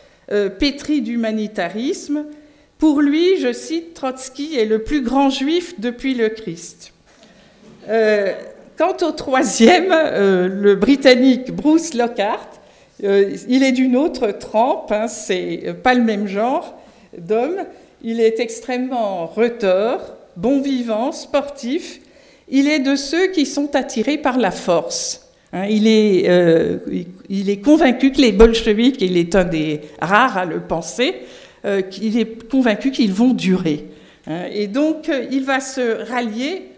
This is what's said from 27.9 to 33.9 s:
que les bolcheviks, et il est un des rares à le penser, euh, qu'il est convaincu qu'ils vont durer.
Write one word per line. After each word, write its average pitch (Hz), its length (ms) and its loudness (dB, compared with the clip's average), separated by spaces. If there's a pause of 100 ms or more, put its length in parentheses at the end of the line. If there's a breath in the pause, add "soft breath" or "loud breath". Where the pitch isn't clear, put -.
que 269 100 0
les 240 120 6
bolcheviks, 226 680 4
et 190 60 2
il 185 100 0
est 170 200 0
un 185 80 4
des 156 360 -4 (220 loud breath)
rares 208 340 2
à 185 80 -2
le 170 160 -6
penser, 233 540 -4 (500 loud breath)
euh, 196 180 -2
qu'il 208 360 -4
est - 320 -4
convaincu 247 400 0
qu'ils 233 220 0
vont 240 200 4
durer. 180 540 0 (400 loud breath)